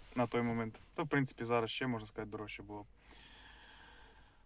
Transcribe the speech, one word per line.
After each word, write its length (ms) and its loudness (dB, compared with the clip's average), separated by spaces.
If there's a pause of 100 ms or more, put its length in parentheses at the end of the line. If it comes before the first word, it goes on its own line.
(160)
на 120 4
той 140 2
момент. 400 0 (120)
Та, 100 -2
в 40 -2
принципі, 380 2
зараз 260 4
ще, 160 -2
можна 200 -2
сказати, 240 -8
дорожче 320 -6
було. 220 -10 (1600)